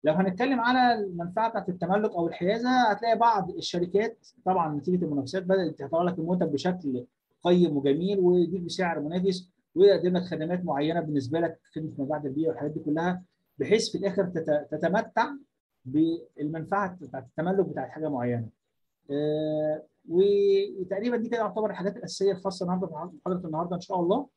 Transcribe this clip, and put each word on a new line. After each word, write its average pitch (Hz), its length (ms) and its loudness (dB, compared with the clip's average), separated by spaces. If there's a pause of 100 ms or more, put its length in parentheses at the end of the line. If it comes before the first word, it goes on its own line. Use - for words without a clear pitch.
لو 156 80 2
هنتكلم 196 480 0
على 240 400 4
المنفعه 190 500 -2
بتاعت 196 180 -6
التملك 190 420 0
او 170 180 0
الحيازه، 233 600 2
هتلاقي 226 280 2
بعض 214 320 4
الشركات 180 760 -2 (180)
طبعا 170 320 2
نتيجه 180 280 0
المنافسات 151 380 -2
بدات 180 360 2
تطلع 165 240 0
لك 175 160 0
المنتج 175 300 0
بشكل 143 560 -2 (380)
قيم 175 340 6
وجميل، 156 420 2
ويديك 180 420 4
بسعر 170 400 -2
منافس، 180 500 -2 (240)
ويقدم 180 420 6
لك 175 60 0
خدمات 170 420 -4
معينه 156 360 0
بالنسبه 151 400 -2
لك، 165 200 -2 (140)
خدمه 156 240 -8
ما 139 60 -4
بعد 147 220 -4
البيع 151 220 -2
والحاجات 147 240 -4
دي - 80 -8
كلها، 170 420 -2 (360)
بحيث 185 300 2
في 175 100 -6
الاخر 196 260 0
تت-، 156 460 -2
تتمتع 220 600 0 (520)
بالمنفعه 165 1160 -2
بتاعت 135 240 -12
التملك 185 400 0
بتاعت 143 260 -6
حاجه 156 180 -6
معينه. 120 400 -2 (600)
آه، 151 720 -2 (260)
وتقريبا 202 1080 2
دي 226 120 -2
كده 233 100 -2
يعتبر 214 320 -2
الحاجات 180 260 -4
الاساسيه 190 360 -2
الخاصه 185 320 -6
النهارده 185 220 -2
في 160 80 -12
محاضره 180 520 -6
النهارده 170 300 -4
ان 175 40 -6
شاء 185 200 -4
الله. 208 260 2 (100)